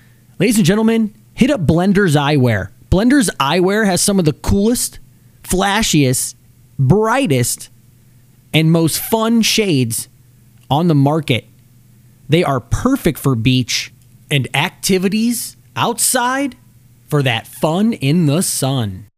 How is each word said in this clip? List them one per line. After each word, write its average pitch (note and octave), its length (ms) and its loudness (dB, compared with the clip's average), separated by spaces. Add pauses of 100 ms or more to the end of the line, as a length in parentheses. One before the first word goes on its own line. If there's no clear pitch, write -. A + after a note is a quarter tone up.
(400)
Ladies G3+ 160 0
and G#3 100 2
gentlemen, A3 480 0 (200)
hit C4+ 180 2
up G3 140 -2
Blenders F3+ 500 2
Eyewear. B2+ 540 0 (200)
Blenders A#3+ 380 2 (100)
Eyewear F#3 480 0
has F3+ 140 0
some G3 180 0
of F3+ 60 2
the D3+ 80 2
coolest, G3+ 680 -2 (460)
flashiest, F#3 880 0 (440)
brightest, F#3+ 880 0 (840)
and D#3+ 200 2
most E3 260 0
fun A3+ 440 0
shades C#3+ 680 -2 (600)
on D#3+ 200 0
the D#3+ 80 4
market. C#3 480 0 (840)
They D#3+ 140 2
are C#3 160 -2
perfect - 600 -2
for C3+ 160 0
beach B2+ 560 -2 (400)
and C#3 200 -2
activities G3 1040 -4 (200)
outside B3 800 -2 (500)
for D3 160 0
that A#2+ 240 -2
fun F#3 460 -2
in D#3+ 340 0
the D3 160 0
sun. A2 640 -4 (120)